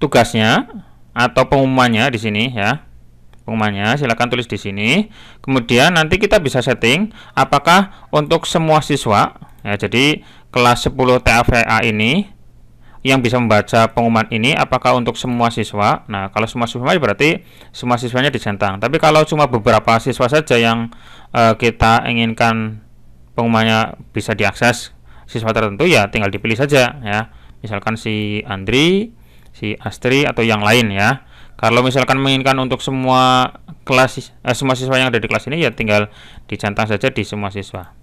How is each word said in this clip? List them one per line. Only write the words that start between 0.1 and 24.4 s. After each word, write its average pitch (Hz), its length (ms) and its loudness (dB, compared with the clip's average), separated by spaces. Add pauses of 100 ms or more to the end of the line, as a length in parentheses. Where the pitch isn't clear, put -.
atau 120 320 0
pengumumannya 131 640 2
di 120 80 -6
sini 110 320 -2
ya. 117 320 -4 (640)
Pengumumannya 107 480 -2
silakan 120 400 -2
tulis 120 160 -6
di 104 80 -6
sini. 107 480 -2 (320)
Kemudian 131 560 2
nanti 160 240 0
kita 208 240 2
bisa 127 160 -2
setting 131 560 0 (240)
apakah 170 720 2
untuk 151 400 0
semua 156 320 2
siswa 123 560 0 (240)
ya. 104 160 -4
Jadi 131 480 0 (240)
kelas 123 400 2
sepuluh 127 320 2
T 123 80 2
A 117 160 4
V 117 160 2
A 113 240 2
ini 117 400 0 (800)
yang 135 160 2
bisa 120 160 0
membaca 113 560 2
pengumuman 113 400 2
ini 131 240 0
apakah 127 400 0
untuk 117 160 -2
semua 120 400 -2
siswa. 107 560 -2
Nah, 98 240 -6
kalau 110 160 -2
semua 120 160 -4
siswa 123 240 -6
ya 185 80 0
berarti 135 480 0 (240)
semua 123 240 -4
siswanya 123 400 -2
dicentang. 101 480 -4
Tapi 135 160 -2
kalau 156 240 4
cuma 151 240 0
beberapa 113 560 2
siswa 127 240 -2
saja 139 320 2
yang, 117 320 0 (400)
eh, 117 240 4
kita 117 560 2
inginkan 113 720 -2 (560)
pengumumannya 110 560 2 (160)
bisa 110 240 -6
diakses 104 560 -2 (400)